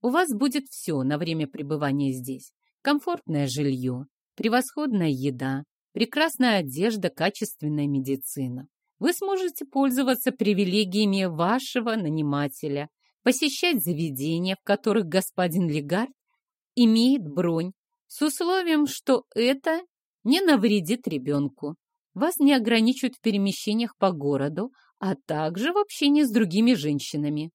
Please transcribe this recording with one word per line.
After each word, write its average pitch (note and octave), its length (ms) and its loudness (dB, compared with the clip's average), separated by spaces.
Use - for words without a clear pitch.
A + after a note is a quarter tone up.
У A#3+ 80 2
вас D#4+ 220 2
будет C4+ 360 0
всё C#3+ 340 -4
на C#3+ 160 0
время D#3+ 300 -2
пребывания C#3+ 640 -2
здесь. B2+ 400 -10
Комфортное C4+ 680 -2
жильё, B2+ 560 -2
превосходная A#3 760 0
еда, C3+ 540 -4
прекрасная B3 680 0
одежда, F3+ 500 -2
качественная D3+ 800 -4
медицина. C3+ 800 -4
Вы C#4+ 140 0
сможете F#4+ 520 -4
пользоваться C4 680 0
привилегиями G3 920 0
вашего A3 720 -2
нанимателя, D3 920 -2
посещать B3+ 600 0
заведения, E3 760 -2
в - 80 -20
которых G3+ 420 0
господин F3 600 0
Легард D3+ 440 -2
имеет A#3 480 4
бронь, E3 500 -2
с - 160 -6
условием, E4 640 0
что C4 380 0
это C#4 460 0
не C#4+ 180 4
навредит G#3+ 680 2
ребёнку. C#3+ 680 -2
Вас D4+ 240 0
не C#4 160 6
ограничивают A#3+ 640 2
в - 40 -20
перемещениях G#3 760 -2
по F#3+ 160 2
городу, C#3+ 580 -2
а F#3+ 180 -2
также E3+ 560 -4
в G4 60 0
общении D4+ 440 2
с C4 80 2
другими A3 440 4
женщинами. D3+ 800 -2